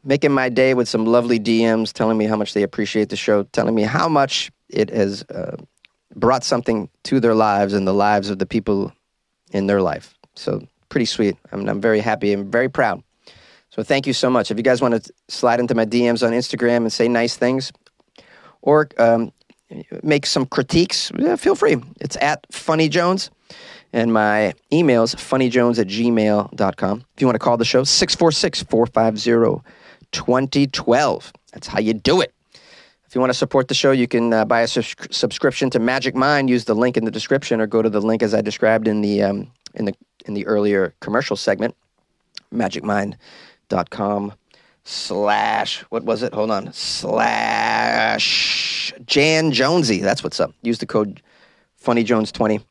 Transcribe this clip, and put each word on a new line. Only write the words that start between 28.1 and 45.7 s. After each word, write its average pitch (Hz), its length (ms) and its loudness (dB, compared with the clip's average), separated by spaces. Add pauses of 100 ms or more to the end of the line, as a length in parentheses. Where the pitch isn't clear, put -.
four 165 180 4
six, - 300 -2
four 117 240 2
five 110 320 0
zero, 117 440 2 (500)
twenty 135 560 0
twelve. 123 680 0 (180)
That's - 140 -18
how - 140 -4
you 110 120 0
do 143 300 2
it. - 100 -4 (760)
If - 80 -20
you 123 60 0
wanna 127 140 2
support 131 340 0
the 135 60 -2
show, - 160 2
you 123 180 2
can, 117 240 0
uh, 110 140 2
buy 117 160 2
a 113 60 0
sus-, - 260 -4 (160)
subscription - 600 -2
to 120 80 0
Magic 123 360 0
Mind. 135 340 2
Use 123 160 2
the 110 100 0
link 120 220 2
in 113 80 0
the 110 60 -2
description, 120 500 -2
or 107 60 0
go 110 160 0
to 110 80 2
the 104 100 0
link 113 220 0
as 107 100 0
I 104 80 2
described 110 480 0
in 107 140 0
the, 104 200 0
um, 101 260 -2 (260)
in 110 100 -6
the 98 100 -4 (340)
in 104 60 -6
the 101 120 -6
earlier 101 540 0
commercial 110 360 -4
segment, 107 380 -2 (800)
magicmind 101 640 -2 (520)
dot 92 220 -2
com 101 420 -2 (520)
slash, 104 960 -2 (100)